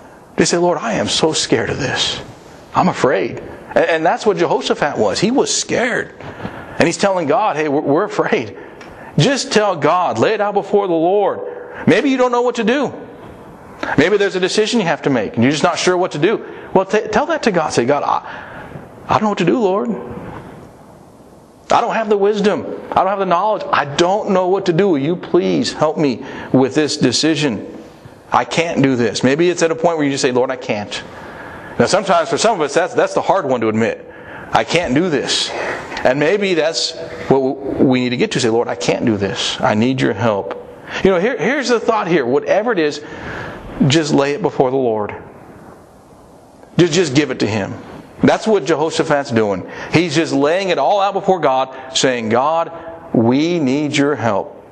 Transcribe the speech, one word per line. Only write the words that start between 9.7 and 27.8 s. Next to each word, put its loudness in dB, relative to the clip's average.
God. 2
Lay 4
it 0
out -2
before 0
the 0
Lord. 2
Maybe 4
you 2
don't 2
know 2
what 0
to -2
do. 0
Maybe 6
there's 2
a -2
decision 2
you 0
have 0
to 2
make, 0
and 2
you're 4
just -2
not 2
sure 2
what 0
to -6
do. 0
Well, 4
t-, 0
tell 2
that -2
to 2
God. 0
Say, 0
"God, 2
I, 0
I 2
don't 2
know 2
what -2
to 0
do, 2
Lord. 0
I 4
don't 0
have -2
the 4
wisdom. 2
I -2
don't 4
have -2
the 0
knowledge. 0
I 2
don't 0
know 2
what 0
to 2
do. 4
Will 4
you -2
please 0
help 0
me 0
with 4
this 0
decision? 0